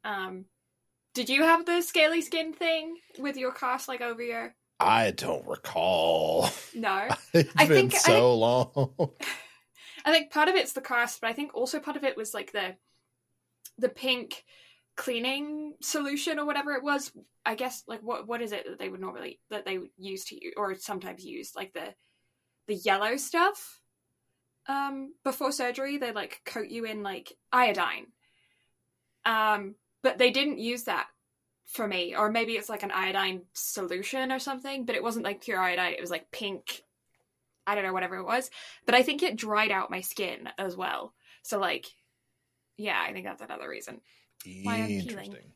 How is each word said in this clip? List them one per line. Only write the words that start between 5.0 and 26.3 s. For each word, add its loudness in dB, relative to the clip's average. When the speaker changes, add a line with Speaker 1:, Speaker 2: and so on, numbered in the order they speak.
Speaker 2:
don't -4
recall. 4
Speaker 1:
No. -2
Speaker 2:
<laughs> -20
It's 8
Speaker 1:
I 8
Speaker 2:
been 8
Speaker 1:
think, 0
I 4
Speaker 2:
so 8
Speaker 1:
think 8
Speaker 2:
long. 2
<laughs> -16
Speaker 1:
I 4
think 4
part 4
of 4
it's 2
the -4
cast, 0
but -2
I -2
think -6
also -2
part -6
of -6
it 0
was, -8
like, -8
the, -4
the 2
pink -4
cleaning -4
solution -2
or -2
whatever -2
it -2
was. -2
I 0
guess, -6
like, -10
what, -6
what -4
is -6
it -6
that -12
they -6
would -12
normally, -10
that -6
they -4
use -10
to -12
u-, -10
or -2
sometimes -10
use, -12
like, -10
the, -10
the -2
yellow 2
stuff? 0
Um, -4
before 0
surgery, -2
they, -4
like, -8